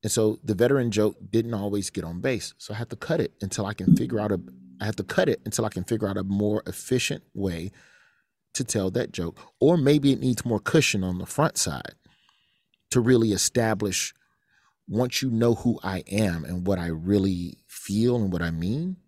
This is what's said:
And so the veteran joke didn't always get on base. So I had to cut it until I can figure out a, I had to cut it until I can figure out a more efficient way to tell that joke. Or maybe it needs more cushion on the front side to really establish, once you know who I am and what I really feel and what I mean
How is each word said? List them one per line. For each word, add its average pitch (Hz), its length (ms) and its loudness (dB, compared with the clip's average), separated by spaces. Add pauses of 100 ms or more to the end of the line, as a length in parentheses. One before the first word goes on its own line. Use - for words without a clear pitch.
And 107 100 -2
so 107 320 2
the 107 100 0
veteran 120 360 2
joke 104 260 2 (140)
didn't 113 240 0
always 101 360 -4
get 87 140 -8
on 85 160 -8
base. 127 380 -4
So - 160 -14
I - 20 -8
had 117 140 -8
to 110 60 -10
cut - 240 -4
it - 200 -2
until 98 260 -4
I 104 80 -4
can - 220 6
figure 107 240 -2
out 104 100 -2
a, 92 100 0 (400)
I - 40 -6
had 107 140 -2
to 101 40 -4
cut - 260 0
it - 160 0
until 110 200 -2
I 107 60 -2
can 92 140 -6
figure 107 220 -2
out 98 100 -2
a 95 60 -4
more 104 440 0
efficient - 580 -4 (100)
way 92 380 -6 (800)
to - 100 -4
tell 98 280 -2
that - 200 -2
joke. 85 260 -6 (220)
Or 165 160 6
maybe 143 360 4
it - 80 0
needs 127 240 0
more 113 160 0
cushion 123 420 2
on 92 160 -2
the 90 80 -8
front - 320 -2
side - 360 -4 (1000)
to 127 80 4
really 117 320 6
establish, 104 840 0 (720)
once 123 340 -2
you 131 100 -2
know 117 240 4
who 117 280 0
I 92 240 -4
am 95 380 0
and 90 220 -6
what 98 120 2
I 85 80 -4
really 87 800 0
feel 113 500 0
and 101 160 0
what 85 80 -2
I 85 120 -2
mean 127 440 -4 (120)